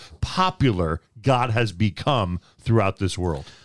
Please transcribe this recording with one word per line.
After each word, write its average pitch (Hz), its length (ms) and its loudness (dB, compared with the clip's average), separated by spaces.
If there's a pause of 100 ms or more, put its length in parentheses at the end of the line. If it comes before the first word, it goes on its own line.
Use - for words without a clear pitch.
(200)
popular 110 800 0 (220)
God 123 300 2
has 110 200 0
become 95 680 -2 (180)
throughout 107 380 0
this 95 200 -4
world. 85 280 -4 (200)